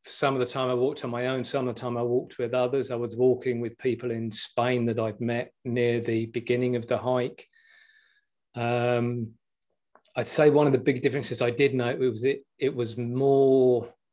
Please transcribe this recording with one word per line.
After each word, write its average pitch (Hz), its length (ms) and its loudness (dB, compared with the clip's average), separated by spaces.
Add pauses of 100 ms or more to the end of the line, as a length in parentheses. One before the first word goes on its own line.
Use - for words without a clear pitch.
some 139 300 -2
of 127 60 0
the 123 60 0
time 131 220 -4
I 127 60 0
walked 135 300 0
on 123 60 -6
my 123 180 -4
own, 131 160 -2
some 127 240 -2
of 117 60 -4
the - 60 -12
time 120 160 -4
I 120 60 -2
walked 123 360 -2
with 120 160 -4
others. 127 360 0
I 120 60 -4
was 117 200 -6
walking 123 440 2
with 117 180 -6
people 123 320 -2
in 113 200 -4
Spain 123 560 -2
that 117 120 0
I'd 110 220 -4
met 117 320 -4 (120)
near 120 360 0
the 113 260 -2
beginning 123 500 -2
of 117 100 -6
the 120 120 -2
hike. 123 500 -4 (1080)
Um, 120 800 -2 (840)
I'd 120 120 -4
say 151 220 4
one 147 160 6
of 139 60 4
the 127 60 4
big 127 240 0
differences 127 380 -2
I 120 100 2
did 135 240 2
note 123 240 -2
was 120 260 -2
it, 139 200 -2 (140)
it 135 160 -2
was 113 240 -4
more 131 920 4 (240)